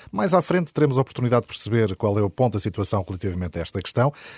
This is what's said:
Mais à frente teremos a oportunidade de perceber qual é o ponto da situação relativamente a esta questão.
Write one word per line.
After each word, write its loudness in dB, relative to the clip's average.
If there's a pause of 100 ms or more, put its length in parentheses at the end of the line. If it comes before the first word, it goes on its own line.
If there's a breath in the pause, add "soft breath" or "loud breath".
(100)
Mais 0
à 6
frente 0
teremos 2
a 4
oportunidade 2
de -6 (120)
perceber 0
qual 0
é 4
o 2
ponto 2
da 0
situação -2
relativamente -4
a -2
esta -6
questão. 2 (260 loud breath)